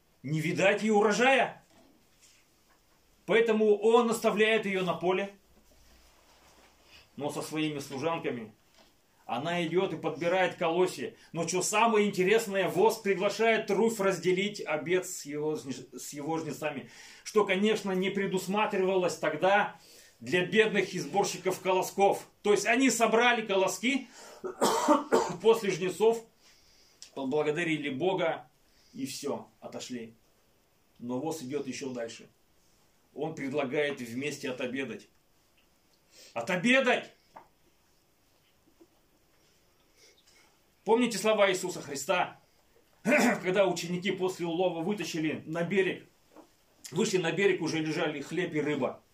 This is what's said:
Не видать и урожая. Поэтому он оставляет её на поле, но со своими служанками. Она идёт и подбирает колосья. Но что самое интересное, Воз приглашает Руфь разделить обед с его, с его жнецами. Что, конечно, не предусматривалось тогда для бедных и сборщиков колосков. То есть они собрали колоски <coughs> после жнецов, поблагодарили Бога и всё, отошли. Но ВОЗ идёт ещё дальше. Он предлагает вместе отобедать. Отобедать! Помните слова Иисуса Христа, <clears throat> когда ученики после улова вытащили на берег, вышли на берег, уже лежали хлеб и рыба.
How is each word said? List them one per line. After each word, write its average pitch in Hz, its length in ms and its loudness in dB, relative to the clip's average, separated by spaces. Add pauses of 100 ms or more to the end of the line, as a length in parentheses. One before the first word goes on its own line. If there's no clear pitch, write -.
(220)
Не 156 180 -2
видать 180 440 2
и 220 80 2
урожая. 220 720 4 (1600)
Поэтому 220 500 4
он 226 340 6
оставляет 214 560 2
её 190 180 -2
на 170 100 -2
поле, 185 420 -2 (1800)
но 143 120 -6
со 147 120 -8
своими 151 380 -4
служанками. 135 760 -6 (720)
Она 165 400 -4
идёт 175 260 0
и 156 60 -6
подбирает 170 580 0
колосья. 170 580 -2 (200)
Но 165 140 -4
что 180 140 -2
самое 214 460 4
интересное, 190 640 2
Воз 202 300 4
приглашает 208 720 2
Руфь 220 280 2
разделить 190 640 0
обед 156 460 -2
с - 180 -12
его, 147 320 -4
с 127 560 -12
его 147 240 -4
жнецами. 147 520 -6 (340)
Что, 208 200 2
конечно, 202 480 2
не 185 180 0
предусматривалось 190 1080 0
тогда 185 600 2 (440)
для 165 240 0
бедных 196 480 2
и 175 60 -6
сборщиков 180 600 -2
колосков. 185 680 0 (140)
То 208 80 2
есть 190 140 2
они 247 240 4
собрали 226 560 4
колоски 196 640 0 (340)
<coughs> 440 1000 2
после 220 300 4
жнецов, 196 520 0 (880)
поблагодарили 147 760 -2
Бога 170 600 -2 (440)
и 135 120 -8
всё, 117 420 -8 (120)
отошли. 120 540 -12 (840)
Но 123 200 -6
ВОЗ 156 220 -6
идёт 131 260 -6
ещё 131 220 -8
дальше. 117 400 -10 (840)
Он 156 220 -6
предлагает 139 680 -2
вместе 131 480 -6
отобедать. 123 580 -6 (1300)
Отобедать! 226 800 0 (3750)
Помните 226 320 4
слова 208 320 4
Иисуса 180 320 -4
Христа, 139 580 -4 (300)
<clears throat> - 340 -20
когда 202 640 2
ученики 180 440 -2
после 175 340 -4
улова 170 360 -2
вытащили 156 640 -4
на 165 180 -4
берег, 175 440 -2 (840)
вышли 185 260 0
на 165 140 0
берег, 185 300 2
уже 160 180 -2
лежали 156 420 -4
хлеб 165 320 -4
и 151 60 0
рыба. 135 420 -2 (120)